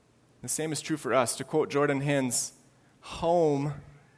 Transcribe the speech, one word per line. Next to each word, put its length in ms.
The 60
same 240
is 80
true 160
for 180
us. 220
To 80
quote 260
Jordan 320
Hins, 520
"Home 720